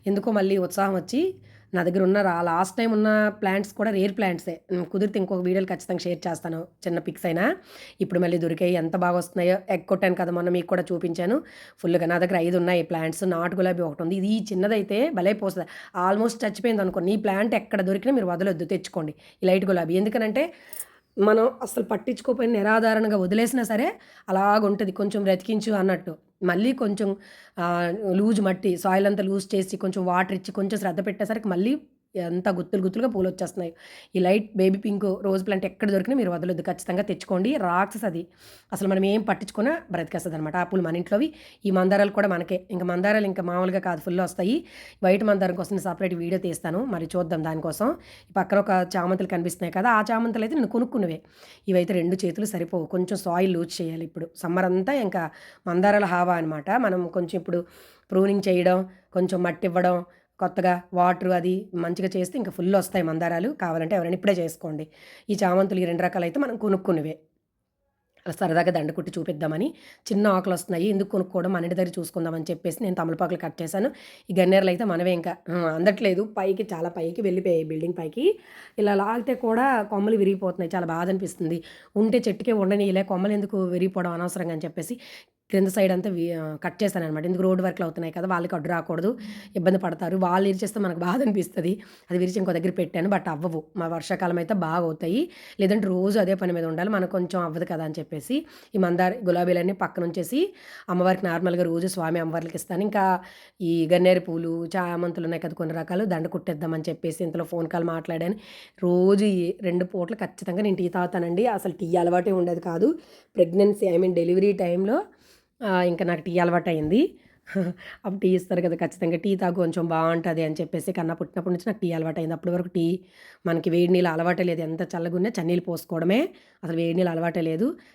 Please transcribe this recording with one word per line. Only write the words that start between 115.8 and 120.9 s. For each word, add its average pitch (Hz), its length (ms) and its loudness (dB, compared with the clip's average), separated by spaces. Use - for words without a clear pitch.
ఇంకా 180 240 2
నాకు 170 160 0
టీ 175 180 -2
అలవాటయింది. 170 800 2
<laughs> 180 320 -2
అప్పుడు 196 140 -4
టీ 190 100 2
ఇస్తారు 180 320 0
కదా, 170 140 0
ఖచ్చితంగా 170 420 -2
టీ 196 180 0
తాగు, 180 180 0
కొంచెం 170 340 0
బాగుంటది 165 560 0
అని 156 180 -2
చెప్పేసి 165 300 -4